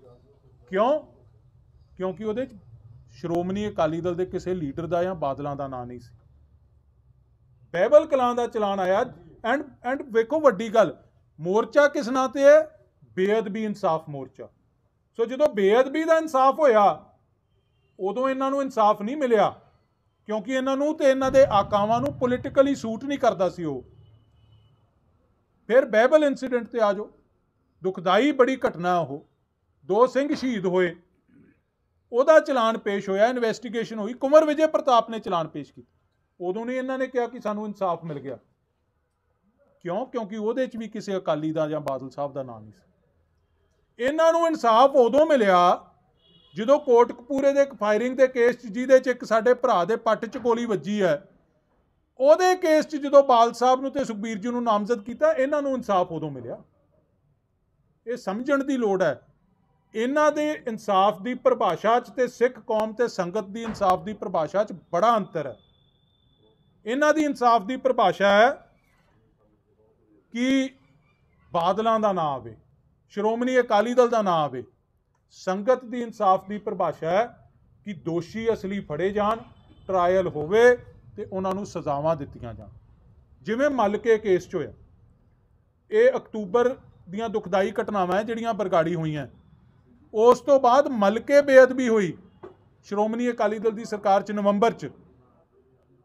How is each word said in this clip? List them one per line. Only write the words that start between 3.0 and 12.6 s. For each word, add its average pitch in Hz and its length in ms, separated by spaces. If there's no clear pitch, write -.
ਸ਼੍ਰੋਮਣੀ 180 560
ਅਕਾਲੀ 165 320
ਦਲ 175 140
ਦੇ 185 120
ਕਿਸੇ 180 280
ਲੀਡਰ 160 320
ਦਾ 170 160
ਜਾਂ 185 120
ਬਾਦਲਾਂ 143 420
ਦਾ 139 120
ਨਾਂ 123 180
ਨਹੀਂ 123 140
ਸੀ। - 140
ਬਹਿਬਲ 277 320
ਕਲਾਂ 254 280
ਦਾ 240 120
ਚਲਾਨ 202 340
ਆਇਆ 190 200
and, 262 640
and 277 260
ਵੇਖੋ 226 280
ਵੱਡੀ 226 340
ਗੱਲ, 185 200
ਮੋਰਚਾ 220 500
ਕਿਸ 262 200
ਨਾਂ 262 200
ਤੇ 277 160
ਹੈ? 294 160